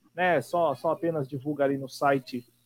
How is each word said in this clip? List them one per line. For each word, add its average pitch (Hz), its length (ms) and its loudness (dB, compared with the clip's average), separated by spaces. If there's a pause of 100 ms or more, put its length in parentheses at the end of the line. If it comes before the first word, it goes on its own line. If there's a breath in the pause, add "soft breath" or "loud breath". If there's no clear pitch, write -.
(140)
né, 170 260 4
só, 165 360 0
só 160 160 -2
apenas 156 340 -2
divulga 139 380 -2
ali 139 120 2
no 135 120 -8
site 135 580 0 (200)